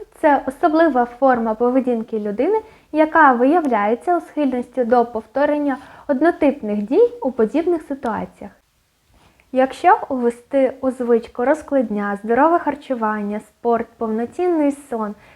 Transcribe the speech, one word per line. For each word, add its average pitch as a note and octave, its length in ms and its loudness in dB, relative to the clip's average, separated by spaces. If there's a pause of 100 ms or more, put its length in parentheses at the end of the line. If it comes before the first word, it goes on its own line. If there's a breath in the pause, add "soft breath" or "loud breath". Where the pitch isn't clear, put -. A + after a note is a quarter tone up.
(220)
це C#4+ 240 4
особлива D4+ 600 0
форма A#3+ 480 0
поведінки A#3+ 640 -2
людини, A#3+ 420 -2 (300 soft breath)
яка D#4 400 4
виявляється B3 880 0
у E4 40 -2
схильності B3+ 640 -4
до A#3+ 220 4
повторення C#4 720 -2 (300 loud breath)
однотипних C4+ 760 0
дій D#4 280 2 (120)
у C4 100 -2
подібних D#4+ 500 0
ситуаціях. G3+ 680 -10 (1000 soft breath)
Якщо C4 480 2 (100)
ввести B3 720 -2
у C4 100 -2
звичку A#3+ 540 -2
розклад C#4 420 0
дня, G3+ 360 -4
здорове C#4+ 360 2
харчування, G#3+ 800 -4
спорт, A#3 480 -4 (100)
повноцінний C#4+ 760 -2
сон A3 440 -8 (200 soft breath)